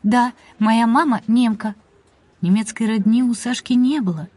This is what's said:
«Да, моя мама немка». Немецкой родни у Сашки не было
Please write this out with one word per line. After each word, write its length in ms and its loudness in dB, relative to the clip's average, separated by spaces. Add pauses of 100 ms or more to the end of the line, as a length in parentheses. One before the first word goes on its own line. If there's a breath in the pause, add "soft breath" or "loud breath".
«Да, 300 0 (240 soft breath)
моя 300 0
мама 400 0
немка». 480 0 (680)
Немецкой 460 0
родни 360 2
у 100 0
Сашки 400 -6
не 260 2
было 380 -4